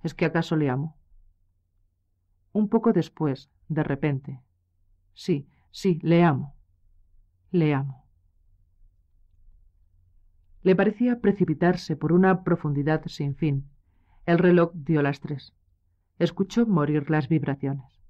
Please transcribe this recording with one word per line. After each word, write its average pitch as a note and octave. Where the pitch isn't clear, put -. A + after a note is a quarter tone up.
¿Es D#3+
que F3
acaso E3
le D3
amo? C#3+
Un G#3
poco A3+
después, D#3
de D#3
repente. C#3
Sí, C#3+
sí, F3
le E3+
amo. C#3
Le D#3
amo. C3+
Le F#3
parecía A#3
precipitarse F3
por D3+
una F#3
profundidad D#3
sin C#3+
fin. C#3
El E3+
reloj E3+
dio D#3
las C#3
tres. C#3+
Escuchó F#3+
morir D3+
las D#3
vibraciones. C#3